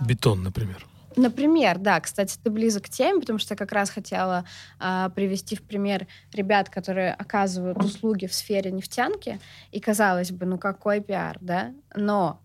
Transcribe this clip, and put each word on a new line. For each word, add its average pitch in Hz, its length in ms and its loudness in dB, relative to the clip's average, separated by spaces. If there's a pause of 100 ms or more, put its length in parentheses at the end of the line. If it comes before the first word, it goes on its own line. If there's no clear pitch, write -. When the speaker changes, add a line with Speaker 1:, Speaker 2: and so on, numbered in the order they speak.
Speaker 1:
Бетон, 113 380 2
например. 95 420 -4 (300)
Speaker 2:
Например, 254 640 4
да. 190 220 4
Кстати, - 420 -4
ты 240 80 -2
близок 220 340 2
к - 40 -18
теме, 339 320 2
потому 226 180 -2
что - 140 -6
я 202 60 -4
как 202 140 -6
раз 202 180 0
хотела, 185 560 -2 (320)
а, 185 320 0
привести 196 460 -2
в - 60 -16
пример 202 440 -2 (260)
ребят, 202 380 2
которые 185 420 -2
оказывают 185 720 0
услуги 202 420 -2
в 180 60 -8
сфере 196 400 -2
нефтянки. 240 640 -4 (340)
И, 208 80 -6
казалось 190 520 2
бы, 180 140 -6
ну 185 120 0
какой 202 440 0
пиар, 175 400 -4
да? 185 300 -2 (220)
Но 202 500 0